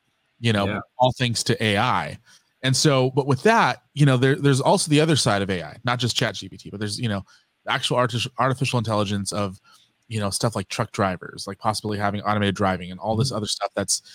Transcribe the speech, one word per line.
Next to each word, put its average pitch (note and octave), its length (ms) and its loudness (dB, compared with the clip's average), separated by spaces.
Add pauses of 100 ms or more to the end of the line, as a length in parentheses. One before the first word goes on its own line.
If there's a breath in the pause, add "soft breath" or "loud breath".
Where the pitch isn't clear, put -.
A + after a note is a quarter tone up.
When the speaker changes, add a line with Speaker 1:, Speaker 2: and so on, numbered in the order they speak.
(400)
Speaker 1:
you A#2 120 2
know, G2+ 140 0
Speaker 2:
Yeah. G#2 140 -4 (180)
Speaker 1:
all B2+ 140 4
thanks A#2 320 -2
to A#2 200 0
A G2+ 140 2
I. G2+ 400 0 (440 soft breath)
And C3 140 2
so, C3 360 4
but C3+ 140 0
with C#3 180 2
that, G#3 400 4 (100)
you C#3+ 100 4
know, C3 140 6
there, C3+ 180 4
there's C3+ 240 4
also E3+ 300 2
the D3 100 6
other D#3+ 160 4
side G2+ 240 2
of F#2+ 80 -2
A F2+ 140 -4
I, D2+ 220 -14
not B2 160 -2
just B2 160 -2
Chat G#2+ 180 -2
G G2 160 -14
P F#2+ 80 -18
T, - 120 -18
but G2+ 100 -10
there's, G#2+ 200 -6
you B2 80 -2
know, G2 160 -4 (400 soft breath)
the G#2+ 80 -4
actual C3+ 240 -2
arti-, A#2+ 420 0
artificial B2+ 400 0
intelligence G#2 540 -2
of, G2 260 -4 (480 soft breath)
you A2 140 -6
know, G2+ 80 -2
stuff A2+ 260 -2
like G2 140 -4
truck - 240 -6
drivers, F#2 540 -4
like, G2 120 -12
possibly G#2+ 380 -4
having G2+ 260 -2
automated G#2 320 0
driving F#2 360 -2
and F2+ 100 -14
all G#2+ 160 -2
this A2 120 2
Speaker 2:
Mm-hmm. G#2+ 100 -6
Speaker 1:
other G#2 80 -4
stuff - 280 -4
that's, - 280 -2 (120 loud breath)